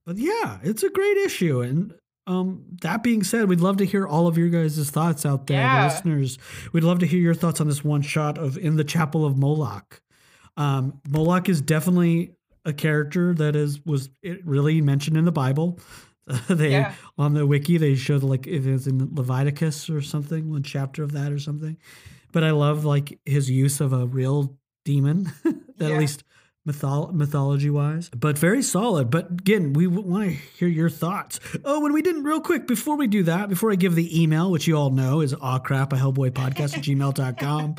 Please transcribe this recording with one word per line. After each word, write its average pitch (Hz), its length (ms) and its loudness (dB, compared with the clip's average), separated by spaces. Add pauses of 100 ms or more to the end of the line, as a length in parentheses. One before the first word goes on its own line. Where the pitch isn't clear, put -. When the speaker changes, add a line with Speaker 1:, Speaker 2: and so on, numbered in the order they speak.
Speaker 1:
but 175 140 -8
yeah, 349 440 -4
it's 214 200 -4
a 392 80 2
great 392 260 0
issue. 170 460 0
And, 135 320 -2 (340)
um, 185 340 -4 (200)
that 208 200 -4
being 226 220 2
said, 226 240 0
we'd 180 120 4
love 190 180 2
to 196 60 2
hear 196 220 0
all 165 220 2
of 165 100 2
your 170 100 4
guys' 156 420 0
thoughts 156 360 0
out 139 220 -2
there, 139 80 2
the 220 80 2
Speaker 2:
Yeah. 247 240 4
Speaker 1:
listeners. 143 500 0 (340)
We'd 165 120 4
love 175 160 4
to 175 60 4
hear 165 120 2
your 170 160 4
thoughts 165 260 0
on 151 60 2
this 147 160 0
one 147 200 2
shot 147 360 -2
of 139 180 -4
In 156 200 0
the 151 80 2
Chapel 156 420 0
of 139 100 0
Moloch. 139 640 -2 (560)
Um, 139 520 -2
Moloch 170 400 2
is 165 120 2
definitely 170 760 2 (280)
a 160 80 -2
character 156 600 0
that 151 220 0
is, 147 280 -2
was 139 240 -2 (140)
it 180 240 -10
really 151 360 2
mentioned 143 340 2
in 160 80 2
the 175 80 4
Bible. 151 480 0 (480)
<laughs> 127 200 -4
They, 156 220 2
Speaker 2:
Yeah. 139 240 2 (240)
Speaker 1:
on 147 160 2
the 147 100 2
wiki, 147 340 2
they 143 180 2
showed, 135 260 0
like, 131 240 -2
if 139 200 -4
it's 135 200 -2
in 135 300 0
Leviticus 143 720 -2
or 151 100 -2
something, 151 480 -6
one 147 140 -4
chapter 139 400 -6
of 147 100 -4
that 143 200 -4
or 143 80 -4
something. 156 360 -8 (560)
But 165 120 2
I 156 80 4
love, 151 320 2
like, 143 400 0
his 139 260 0
use 139 300 2
of 135 120 0
a 123 140 2
real 135 500 -2 (280)
demon, 143 540 2
<laughs> - 60 -6
at 330 100 2 (240)
Speaker 2:
Yeah. 156 200 0
Speaker 1:
least 147 260 -2 (440)
mythol-, 143 440 -4
mythology-wise. 147 1040 0
But 147 220 -2
very 202 240 4
solid. 170 480 0
But 165 200 -2
again, 180 420 2
we 156 140 4
w-, 185 200 -2
wanna 185 240 -2
hear 156 380 -4
your 165 220 2
thoughts. 165 500 -6 (240)
Oh, 294 200 0
and 294 80 2
we 302 100 2
didn't, 330 200 -2
real 311 180 -2
quick, 320 280 -2
before 294 280 -2
we 285 120 0
do 196 160 2
that, 180 240 0
before 208 240 0
I - 20 2
give 180 220 2
the 165 260 2
email, 160 280 2
which 156 180 0
you 160 80 4
all 143 140 2
know 131 320 2
is 143 120 -2
aw 131 240 -2
crap, 135 340 -2
a 135 40 0
hellboy 135 340 0
podcast 135 480 -4
at 139 60 -6
gmail 139 300 0
dot 127 240 -4
com. 151 400 -4